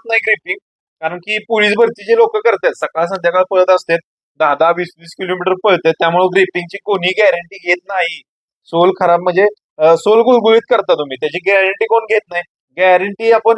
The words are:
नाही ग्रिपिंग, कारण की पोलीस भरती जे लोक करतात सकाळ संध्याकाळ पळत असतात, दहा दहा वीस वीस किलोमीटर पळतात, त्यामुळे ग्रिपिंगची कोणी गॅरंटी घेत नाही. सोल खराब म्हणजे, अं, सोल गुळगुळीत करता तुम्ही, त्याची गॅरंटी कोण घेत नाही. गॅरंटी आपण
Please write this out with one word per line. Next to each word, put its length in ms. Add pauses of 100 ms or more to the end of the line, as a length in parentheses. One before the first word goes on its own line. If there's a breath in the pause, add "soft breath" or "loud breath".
नाही 220
ग्रिपिंग, 320 (420)
कारण 180
की 200
पोलीस 380
भरती 280
जे 120
लोक 200
करतात 400
सकाळ 280
संध्याकाळ 460
पळत 200
असतात, 280 (400)
दहा 160
दहा 160
वीस 180 (100)
वीस 200
किलोमीटर 360 (100)
पळतात, 280
त्यामुळे 340
ग्रिपिंगची 580
कोणी 340
गॅरंटी 400 (100)
घेत 200
नाही. 340 (420)
सोल 260 (100)
खराब 200
म्हणजे, 220 (360)
अं, 180
सोल 240
गुळगुळीत 500
करता 240
तुम्ही, 220
त्याची 340
गॅरंटी 340
कोण 200
घेत 260
नाही. 120 (340)
गॅरंटी 560
आपण 260